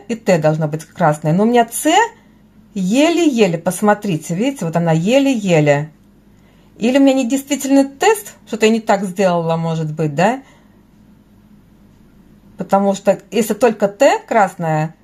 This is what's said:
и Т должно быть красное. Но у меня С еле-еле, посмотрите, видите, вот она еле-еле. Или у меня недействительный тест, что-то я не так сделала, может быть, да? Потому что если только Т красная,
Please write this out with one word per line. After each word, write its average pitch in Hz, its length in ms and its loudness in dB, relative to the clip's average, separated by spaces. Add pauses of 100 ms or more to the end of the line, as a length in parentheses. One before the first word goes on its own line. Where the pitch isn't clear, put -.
и 233 60 -6
Т 185 240 0
должно 156 300 0
быть 156 180 -10
красное. 156 480 -2
Но 196 80 2
у 220 40 2
меня 233 240 2
С - 160 -8 (880)
еле-еле, 233 840 0
посмотрите, 196 760 -2
видите, 247 300 -4
вот 165 120 -6
она 170 160 0
еле-еле. 170 1000 2 (880)
Или 254 200 0
у 277 40 4
меня 269 220 2
недействительный 269 600 0
тест, 403 480 -2 (140)
что-то 220 200 -4
я 220 60 4
не 226 80 0
так 202 240 -2
сделала, 175 520 -2
может 160 360 -6
быть, 156 220 -4
да? 214 280 0 (2250)
Потому 196 380 0
что 196 260 0 (100)
если 226 240 -2
только 220 340 0
Т 330 380 2
красная, 165 760 -2